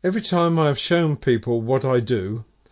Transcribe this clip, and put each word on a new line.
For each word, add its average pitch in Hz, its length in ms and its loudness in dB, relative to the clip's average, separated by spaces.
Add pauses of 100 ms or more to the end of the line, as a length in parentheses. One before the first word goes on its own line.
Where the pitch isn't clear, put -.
Every 196 200 -2
time 170 360 2
I 156 100 4
have 139 100 0
shown 170 380 0
people 120 440 0
what 131 240 0
I 127 160 2
do 110 440 -4 (260)